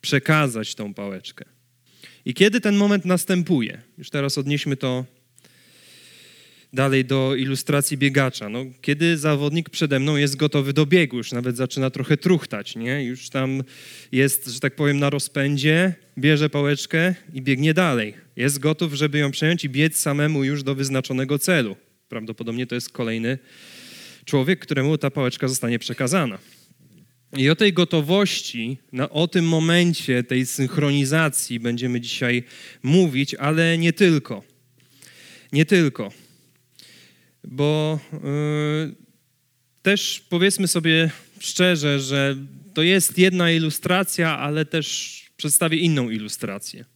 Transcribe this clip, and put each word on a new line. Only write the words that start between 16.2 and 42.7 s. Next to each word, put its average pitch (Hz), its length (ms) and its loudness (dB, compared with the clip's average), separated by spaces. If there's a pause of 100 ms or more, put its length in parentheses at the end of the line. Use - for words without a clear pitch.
pałeczkę 147 680 0 (180)
i 131 80 -8
biegnie 135 320 2
dalej. 131 400 2 (220)
Jest 139 240 0
gotów, 151 340 0
żeby 143 240 0
ją 143 140 2
przejąć 160 320 0
i 147 60 -4
biec 151 300 0
samemu 147 440 0
już 139 200 -2
do 135 120 -2
wyznaczonego 135 640 -2
celu. 127 360 0 (340)
Prawdopodobnie 117 580 -8
to 120 80 -6
jest 120 140 -6
kolejny 113 480 -4 (880)
człowiek, 147 340 2
któremu 143 380 0
ta 143 140 -2
pałeczka 131 360 -2
zostanie 120 320 -2
przekazana. 127 600 -2 (1000)
I 135 120 4
o 156 60 4
tej 202 180 4
gotowości, 160 1040 0 (140)
na, 131 180 -4
o 165 180 0
tym 170 200 0
momencie 165 760 2
tej 127 220 0
synchronizacji 143 1120 0
będziemy 120 420 -2
dzisiaj 120 420 -2 (400)
mówić, 139 520 2
ale 165 420 0
nie 165 160 2
tylko. 151 500 2 (1080)
Nie 151 140 4
tylko. 147 460 2 (1300)
Bo, 151 560 0 (140)
y, 151 840 -4 (840)
też - 480 0
powiedzmy 185 380 2
sobie 165 420 2 (300)
szczerze, 151 600 0
że 139 380 -2 (360)